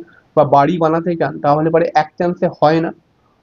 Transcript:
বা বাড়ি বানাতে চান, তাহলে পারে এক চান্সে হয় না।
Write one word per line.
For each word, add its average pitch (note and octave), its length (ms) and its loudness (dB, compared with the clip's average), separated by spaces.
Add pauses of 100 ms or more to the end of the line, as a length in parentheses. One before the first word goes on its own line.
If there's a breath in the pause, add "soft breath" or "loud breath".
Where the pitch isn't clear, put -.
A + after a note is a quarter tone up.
(360 loud breath)
বা D3 80 4
বাড়ি C#3+ 340 2
বানাতে E3 380 -2
চান, D#3 240 -6
তাহলে D#3 300 0
পারে E3 240 0
এক D3+ 240 0
চান্সে F3+ 300 -2
হয় D#3+ 320 0
না। E3 120 -6 (500)